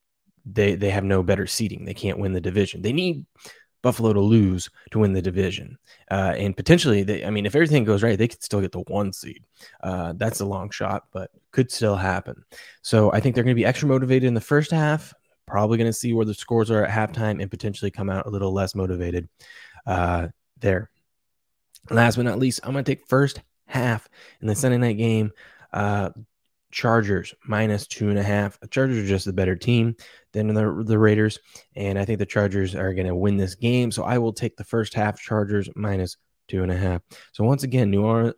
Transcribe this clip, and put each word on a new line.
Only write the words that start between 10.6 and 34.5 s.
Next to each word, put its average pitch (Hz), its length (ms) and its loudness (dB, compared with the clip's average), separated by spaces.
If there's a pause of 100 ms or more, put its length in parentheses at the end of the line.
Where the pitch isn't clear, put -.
shot, 101 440 -6
but 95 180 -12 (200)
could - 200 0
still 104 240 0
happen. 92 480 -4 (380)
So 107 320 4
I 110 80 2
think 127 140 0
they're 117 100 2
gonna 127 100 4
be 113 100 2
extra 127 220 0
motivated 131 400 2
in 120 60 2
the 113 80 -2
first 147 300 0
half, 156 420 0 (320)
probably 107 320 2
gonna 113 160 2
see 120 180 -4
where 113 140 2
the 107 80 -2
scores 113 380 0
are 107 140 4
at 98 60 -2
halftime 107 500 -2
and 98 80 -6
potentially 101 420 -6
come 98 180 -6
out 95 160 -4
a 98 40 -10
little 98 220 -2
less 95 240 -2
motivated, 87 540 -4 (560)
uh, 87 420 0 (320)
there. 95 300 0 (1000)
Last 117 280 4
but 120 80 0
not 113 140 -2
least, 131 240 0
I'm 131 100 -6
gonna 139 100 -4
take - 240 -4
first 135 340 2 (240)
half 123 440 -2 (320)
in 107 60 -6
the 104 80 0
Sunday 123 220 2
night 120 200 2
game, 110 340 2 (400)
uh, 101 380 -2 (640)
Chargers 104 640 2 (100)
minus 107 400 0
two - 240 -4
and 101 80 2
a 101 60 0
half. 101 360 -2
The - 80 -18
Chargers 131 300 0
are 101 100 -2
just 98 180 0
the 95 80 -4
better 92 220 0
team 117 400 2 (360)
than 107 160 -2
the, 107 360 0
the 110 140 2
Raiders, 107 400 4 (380)
and 98 240 -4
I 98 60 -2
think 107 120 -2
the 98 80 -4
Chargers 98 480 0
are 92 220 -4
gonna 92 200 -2
win 98 220 2
this 95 160 -2
game, 120 380 0
so - 120 -6
I 123 140 -2
will 113 160 0
take - 240 -6